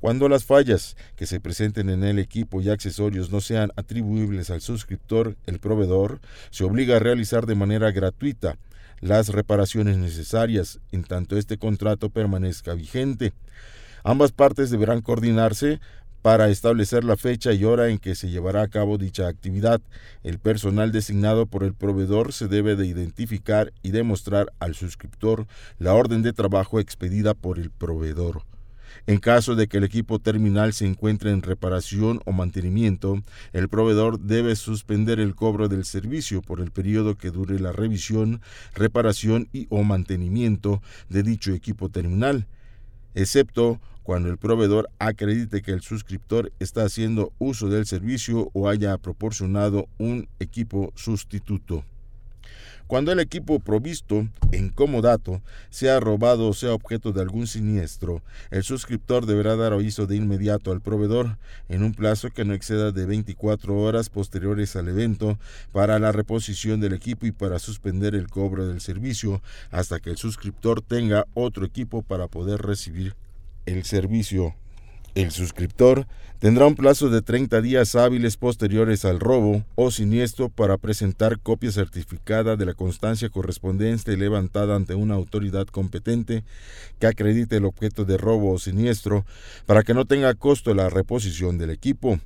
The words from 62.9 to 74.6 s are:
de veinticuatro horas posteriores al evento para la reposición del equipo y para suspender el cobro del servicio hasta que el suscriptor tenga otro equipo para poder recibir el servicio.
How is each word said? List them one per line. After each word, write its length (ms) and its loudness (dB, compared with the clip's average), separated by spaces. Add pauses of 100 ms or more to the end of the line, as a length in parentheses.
de 140 -2
veinticuatro 720 -2
horas 320 0
posteriores 640 -4
al 120 -4
evento 500 0 (320)
para 300 4
la 120 2
reposición 680 -2
del 120 0
equipo 320 -6
y 80 -2
para 280 -4
suspender 540 -4
el 140 -2
cobro 380 -2
del 160 -6
servicio 580 -4 (300)
hasta 300 -4
que 100 -10
el 80 -6
suscriptor 640 -4
tenga 500 0
otro 320 -2
equipo 380 -6
para 240 -6
poder 340 -4
recibir 540 -6 (500)
el 200 -4
servicio. 720 0 (600)